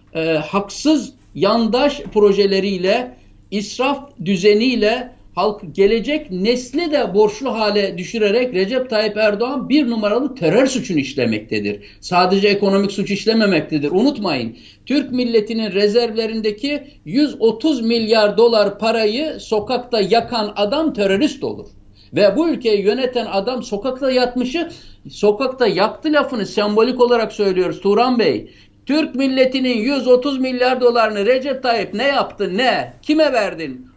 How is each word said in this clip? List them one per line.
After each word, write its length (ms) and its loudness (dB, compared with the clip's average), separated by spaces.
e, 200 -2
haksız 800 -2
yandaş 640 2
projeleriyle, 1120 2
israf 480 -2
düzeniyle 840 2
halk, 260 -2
gelecek 560 0
nesli 600 -2
de 220 0
borçlu 400 2
hale 440 -2
düşürerek 560 0
Recep 360 -2
Tayyip 280 0
Erdoğan 520 0
bir 200 2
numaralı 460 -2
terör 320 4
suçunu 320 -2
işlemektedir. 800 -2
Sadece 460 2
ekonomik 440 2
suç 200 -4
işlememektedir. 800 0
Unutmayın, 680 0
Türk 260 -2
milletinin 600 -2
rezervlerindeki 1120 -2
yüz 360 -2
otuz 400 2
milyar 560 2
dolar 420 4
parayı 600 -2
sokakta 600 -2
yakan 540 0
adam 380 0
terörist 500 0
olur. 240 -8
Ve 220 4
bu 140 2
ülkeyi 320 0
yöneten 500 0
adam 320 -4
sokakta 480 -4
yatmışı, 580 -2
sokakta 580 0
yaktı 460 0
lafını 320 0
sembolik 560 0
olarak 300 2
söylüyoruz 500 0
Turan 380 2
Bey. 320 0
Türk 300 -2
milletinin 600 0
yüz 300 -2
otuz 320 2
milyar 420 0
dolarını 440 2
Recep 380 0
Tayyip 300 -2
ne 100 -4
yaptı, 540 -2
ne? 440 0
Kime 320 2
verdin? 640 -4